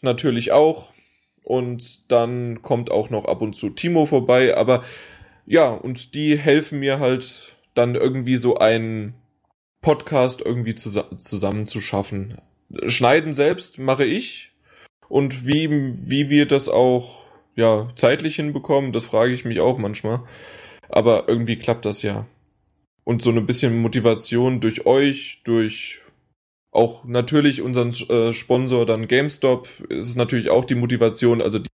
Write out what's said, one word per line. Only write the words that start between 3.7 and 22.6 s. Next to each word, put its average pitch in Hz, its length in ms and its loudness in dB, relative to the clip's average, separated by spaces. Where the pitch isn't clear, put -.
vorbei, 127 520 2
aber 120 260 2
ja, 156 240 4
und - 440 -8
die 151 240 0
helfen 151 420 2
mir 139 200 -2
halt 127 560 -4
dann 120 220 2
irgendwie 127 400 0
so 123 220 2
einen 113 560 0
Podcast 139 600 0
irgendwie 113 320 -4
zusa-, 101 420 -8
zusammen 101 500 -6
zu - 120 -6
schaffen. 101 580 -6
Schneiden 135 480 2
selbst 147 440 -2
mache 135 280 0
ich. 185 460 -6
Und 131 380 -2
wie, 151 240 0
wie 135 600 -2
wir 147 180 4
das 139 220 0
auch, 123 560 2
ja, 113 400 2
zeitlich 151 400 2
hinbekommen, 139 580 -2
das 117 120 -4
frage 120 280 2
ich 123 120 -10
mich 113 140 -4
auch 123 180 2
manchmal. 107 440 -6
Aber 110 380 4
irgendwie 117 300 0
klappt 117 280 -4
das 104 160 -4
ja. 104 240 -6